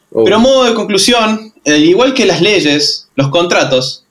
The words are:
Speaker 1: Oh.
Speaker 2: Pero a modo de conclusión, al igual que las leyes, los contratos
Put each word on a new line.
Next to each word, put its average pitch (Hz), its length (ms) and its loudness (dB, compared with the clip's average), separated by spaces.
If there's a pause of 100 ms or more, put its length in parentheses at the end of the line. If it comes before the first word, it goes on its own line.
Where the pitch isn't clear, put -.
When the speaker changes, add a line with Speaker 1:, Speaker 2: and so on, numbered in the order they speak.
(120)
Speaker 1:
Oh. 113 140 0
Speaker 2:
Pero 202 100 2
a 226 40 2
modo 262 260 2
de 226 100 0
conclusión, 214 800 -2 (120)
al 151 180 2
igual 226 300 2
que 214 140 0
las 170 140 0
leyes, 151 720 -2
los 139 140 -2
contratos 156 800 -2